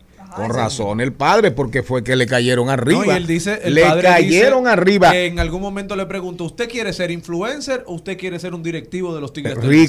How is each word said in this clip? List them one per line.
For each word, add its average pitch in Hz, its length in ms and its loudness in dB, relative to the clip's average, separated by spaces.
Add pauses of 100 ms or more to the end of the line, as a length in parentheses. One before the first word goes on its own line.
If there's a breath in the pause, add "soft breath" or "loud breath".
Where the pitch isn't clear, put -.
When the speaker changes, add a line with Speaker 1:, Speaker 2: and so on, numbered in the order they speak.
(160)
Speaker 1:
Ajá, - 200 -20
Speaker 2:
Con 101 100 -6
Speaker 1:
sí. 117 60 -4
Speaker 2:
razón 110 480 -4
el 127 120 -2
padre, 185 380 2
porque 123 320 -2
fue 127 220 -4
que 127 100 -2
le 127 140 2
cayeron 123 420 2
arriba. 131 340 2
Speaker 1:
No, 196 80 2
y 185 40 2
él 180 100 -4
dice, 175 380 -2
el 156 100 0
Speaker 2:
Le 160 80 6
Speaker 1:
padre 175 200 4
Speaker 2:
cayeron 180 600 4
Speaker 1:
dice 240 80 4
Speaker 2:
arriba. 180 380 6
Speaker 1:
que 180 160 2
en 175 140 -4
algún 170 200 -4
momento 196 360 -8
le 190 100 -4
preguntó, 180 380 -8
"¿Usted 233 240 -8
quiere 226 240 -6
ser 175 180 -4
influencer 233 760 -6
o 180 80 -12
usted 185 220 -10
quiere 180 220 -10
ser 175 160 -10
un 170 80 -12
directivo 170 520 -8
de 156 60 -8
los 143 120 -10
Tigres 143 280 -8
del 120 100 0
Licey?". 156 180 6